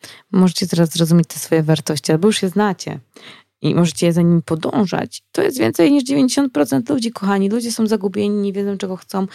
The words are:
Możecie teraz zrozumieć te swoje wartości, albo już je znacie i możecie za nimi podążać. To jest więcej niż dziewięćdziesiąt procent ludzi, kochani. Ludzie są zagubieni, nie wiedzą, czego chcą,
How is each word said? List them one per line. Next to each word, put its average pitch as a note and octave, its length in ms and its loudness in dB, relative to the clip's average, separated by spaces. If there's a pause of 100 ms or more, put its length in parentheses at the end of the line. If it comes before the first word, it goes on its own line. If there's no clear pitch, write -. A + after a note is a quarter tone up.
(320)
Możecie F#3 340 2
teraz E3+ 240 0
zrozumieć E3+ 380 2
te - 100 -12
swoje D#3+ 240 0
wartości, D#3 500 0
albo E3 160 2
już - 140 0
je F#3+ 60 -2
znacie F#3 520 -2 (640)
i D3+ 120 0
możecie E3+ 380 2
za E3+ 100 2
nimi E3+ 200 4
podążać. - 800 -4 (100)
To - 100 0
jest F4 160 0
więcej D#4+ 340 2
niż C#4+ 120 2
dziewięćdziesiąt C4+ 480 0
procent C4+ 360 0
ludzi, A#3 220 -2
kochani. G3 380 0
Ludzie A#3 240 -2
są A3 140 0
zagubieni, G#3 500 -2
nie G3+ 160 -2
wiedzą, G3+ 260 -6
czego F#3 180 -6
chcą, F#3+ 380 -6